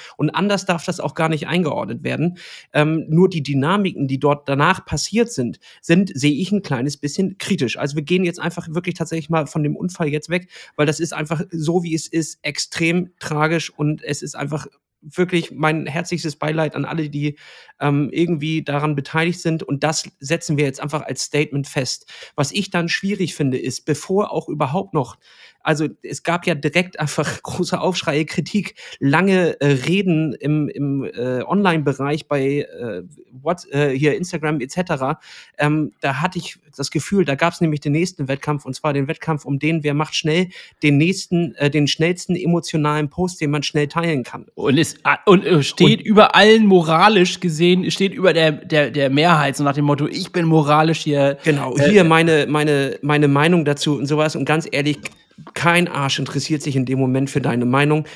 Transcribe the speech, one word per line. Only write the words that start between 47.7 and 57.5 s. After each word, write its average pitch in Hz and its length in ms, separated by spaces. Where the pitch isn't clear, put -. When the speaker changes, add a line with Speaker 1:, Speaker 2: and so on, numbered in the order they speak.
Speaker 2:
steht 196 240
über 180 180
der, 160 200
der, 147 380
der 139 200
Mehrheit, 147 460
so 147 80
nach 139 100
dem 147 100
Motto, 143 220
„Ich - 260
bin 175 140
moralisch 156 540
hier.“ 143 440
Speaker 1:
Genau, 139 320
Speaker 2:
Äh, 147 140
Speaker 1:
hier 208 140
meine, 160 440
meine, 143 540
meine 147 260
Meinung 143 380
dazu 147 320
und 127 80
sowas. 151 300
Und 139 100
ganz 151 240
ehrlich, 143 280
kein 170 340
Arsch 139 300
interessiert 143 440
sich 143 140
in 131 100
dem 131 120
Moment 135 320
für 139 100
deine 123 240